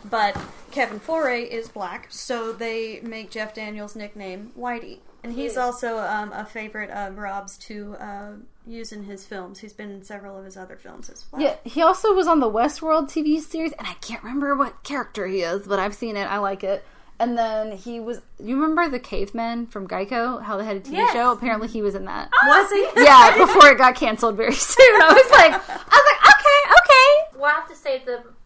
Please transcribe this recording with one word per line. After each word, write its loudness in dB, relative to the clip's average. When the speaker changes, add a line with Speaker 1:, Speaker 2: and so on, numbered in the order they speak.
Speaker 1:
But -4
Kevin -6
Foray -6
is -14
black, -16
so -10
they -12
make -16
Jeff -12
Daniels' -14
nickname -16
Whitey. -14
And -14
he's -10
Speaker 2:
Cute. -6
Speaker 1:
also, -8
um, -8
a -14
favorite -16
of -14
Rob's -14
to, -18
uh, -16
use -16
in -18
his -18
films. -16
He's -20
been -18
in -20
several -20
of -20
his -20
other -20
films -18
as -20
well. -10
Speaker 3:
Yeah, -2
he -6
also 0
was 0
on 0
the -2
Westworld -4
T -8
V -2
series, -10
and -16
I -14
can't -18
remember -6
what -6
character -10
he -6
is, -8
but -4
I've -6
seen -10
it. -8
I -8
like -8
it. -6
And -4
then -6
he -16
was, -12
you -8
remember -2
the -8
cavemen -8
from -14
Geico? -8
How -10
they -8
had -8
a -10
T -18
V -8
Speaker 2:
Yes. 0
Speaker 3:
show? 0
Apparently -6
he -10
was -4
in -12
that. -12
Speaker 2:
Oh, 2
Speaker 1:
Was 4
he? 0
Speaker 3:
Yeah, 10
before 8
it 4
got 4
canceled -4
very -2
<laughs> -4
soon. 8
I 6
was 8
like, 8
I -8
was 6
like, 8
"Okay, 2
okay." 4
Speaker 2:
Well, 0
I 0
have -8
to -20
save -8
the -10